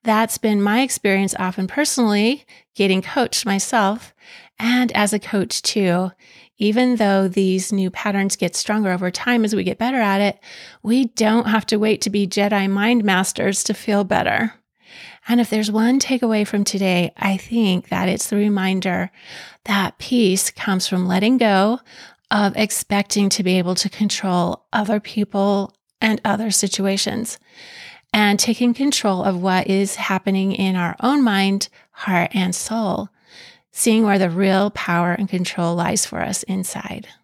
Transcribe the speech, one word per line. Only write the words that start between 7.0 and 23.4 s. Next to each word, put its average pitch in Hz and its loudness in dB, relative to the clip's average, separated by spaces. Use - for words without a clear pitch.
these 185 0
new 196 0
patterns 196 -2
get 180 -2
stronger 214 -2
over 180 -2
time 240 0
as 214 0
we 190 0
get 180 -4
better 254 -2
at 202 2
it, 202 -2
we 247 2
don't 226 2
have 214 0
to 214 0
wait 214 2
to - -4
be 202 0
Jedi 202 0
mind 214 2
masters 190 0
to 214 -2
feel 202 0
better. - 0
And 240 4
if 233 2
there's 214 -2
one 233 4
takeaway 226 0
from 202 0
today, 185 0
I 196 -2
think 190 0
that 180 0
it's - -2
the 202 -2
reminder 190 0
that 196 -2
peace 208 2
comes - -2
from 180 -2
letting 202 2
go 214 2
of 208 2
expecting 202 0
to 190 -2